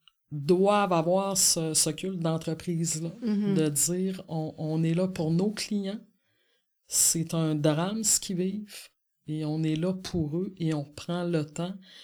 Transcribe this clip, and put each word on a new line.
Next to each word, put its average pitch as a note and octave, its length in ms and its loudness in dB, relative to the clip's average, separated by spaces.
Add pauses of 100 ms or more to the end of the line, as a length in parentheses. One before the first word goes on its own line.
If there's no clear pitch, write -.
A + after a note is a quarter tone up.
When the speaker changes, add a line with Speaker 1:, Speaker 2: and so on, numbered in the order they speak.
(300)
Speaker 1:
doivent F#3 600 4
avoir F#3 460 2
ce, D#3+ 340 2
ce D#3 180 2
culte F#3 300 -6
d'entreprise-là, E3 920 -2 (100)
Speaker 2:
Mhm. G#3 320 2
Speaker 1:
de D#3 160 4
dire, « F#3 580 -2
On, D#3 300 -4
on D#3+ 260 0
est E3 100 2
là F#3 140 2
pour E3+ 220 -2
nos F#3 200 2
clients. G3+ 480 -4 (880)
C'est - 440 0
un D#3+ 220 2
drame E3 500 2
ce - 160 2
qu'ils F#3+ 160 -4
vivent. G3+ 520 -4 (400)
Et D#3 160 -4
on D#3 180 -2
est D#3 140 2
là F3+ 180 0
pour E3+ 420 -4
eux G3 220 -2
et D#3+ 160 0
on D3 100 -2
prend - 400 -6
le E3 220 0
temps F3 260 -6 (320)